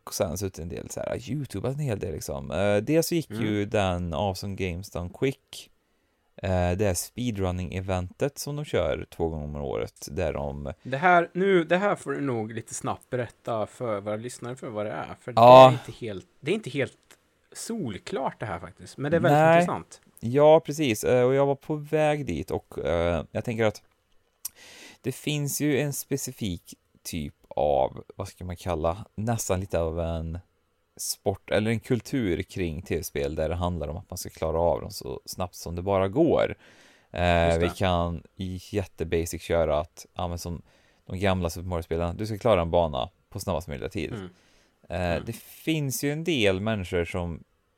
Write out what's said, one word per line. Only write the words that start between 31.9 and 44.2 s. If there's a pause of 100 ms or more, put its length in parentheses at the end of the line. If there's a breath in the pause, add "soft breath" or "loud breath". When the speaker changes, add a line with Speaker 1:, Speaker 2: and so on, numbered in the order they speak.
Speaker 1:
kring
T
V-spel
där
det
handlar
om
att
man
ska
klara
av
dem
så
snabbt
som
det
bara
går. (560 soft breath)
Eh,
Speaker 2:
Just
det.
Speaker 1:
vi
kan (120)
i (120)
jättebasic
köra
att,
ja,
men
som (440 soft breath)
de
gamla
Super
Mario-spelen,
du
ska
klara
en
bana (200)
på
snabbast
möjliga
tid.
Speaker 2:
Mm. (600 soft breath)